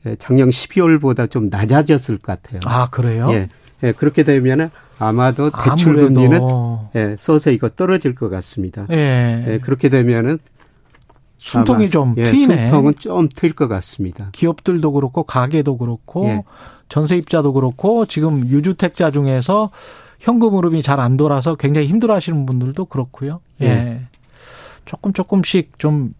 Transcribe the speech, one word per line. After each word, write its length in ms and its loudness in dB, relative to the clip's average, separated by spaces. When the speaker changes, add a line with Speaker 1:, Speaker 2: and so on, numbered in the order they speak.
Speaker 1:
예, 120 -6
작년 320 2
십이월보다 760 0
좀 220 -2
낮아졌을 680 0
것 240 -10
같아요. 240 -14
Speaker 2:
아, 240 0
그래요? 420 0
Speaker 1:
예. 180 0
예, 80 2
그렇게 320 0
되면은 460 2
아마도 540 0
대출 480 2
Speaker 2:
아무래도. 140 4
Speaker 1:
금리는, 260 4
예, 240 -2
서서히 360 2
이거 140 -2
떨어질 460 -2
것 140 -8
같습니다. 600 -10
Speaker 2:
예. 580 0
Speaker 1:
예, 120 -2
그렇게 300 -2
되면은 500 0
Speaker 2:
숨통이 480 2
Speaker 1:
아마, 60 -2
Speaker 2:
좀 260 0
Speaker 1:
예, 60 0
Speaker 2:
트이네. 460 4
Speaker 1:
숨통은 280 2
좀 320 -2
트일 240 -2
것 140 -2
같습니다. 640 -8
Speaker 2:
기업들도 600 -2
그렇고 320 -2
가게도 540 -2
그렇고 480 -6
Speaker 1:
예. 180 -2
Speaker 2:
전세입자도 640 0
그렇고 540 0
지금 400 -2
유주택자 640 0
중에서 580 0
현금 360 2
흐름이 260 0
잘 180 0
안 160 2
돌아서 400 0
굉장히 320 0
힘들어하시는 600 0
분들도 380 -4
그렇고요. 560 -8
예. 60 2
Speaker 1:
예. 340 0
Speaker 2:
조금 280 -6
조금씩 640 -2
좀 420 -2